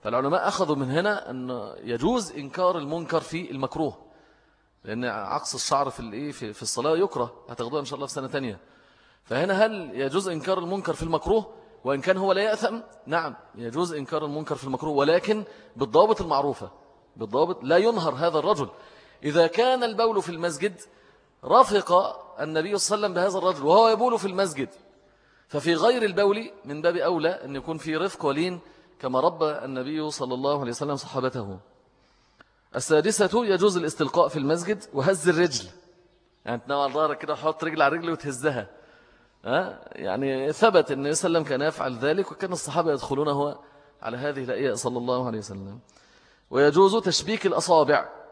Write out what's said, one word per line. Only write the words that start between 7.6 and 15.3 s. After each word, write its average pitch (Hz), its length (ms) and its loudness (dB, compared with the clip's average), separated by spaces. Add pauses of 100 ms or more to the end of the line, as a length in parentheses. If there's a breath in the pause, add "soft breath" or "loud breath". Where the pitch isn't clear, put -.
إن 139 60 -6
شاء 131 100 -8
الله 139 120 -8
في - 60 -12
سنة 131 140 -8
تانية. 120 320 -6 (640 soft breath)
فهنا 190 420 2
هل 190 280 -6
يجوز 139 360 -2
إنكار 175 300 -2
المنكر 180 340 -4
في 156 100 -6
المكروه 170 500 0 (300 loud breath)
وإن 139 180 0
كان 190 160 2
هو 190 140 2
لا 185 100 4
يأثم؟ 220 380 0 (260)
نعم، 151 300 -2 (200)
يجوز 131 380 -4
إنكار 151 320 -4
المنكر 147 300 -6
في 127 80 -12
المكروه، 135 300 -4
ولكن 180 500 4 (320 loud breath)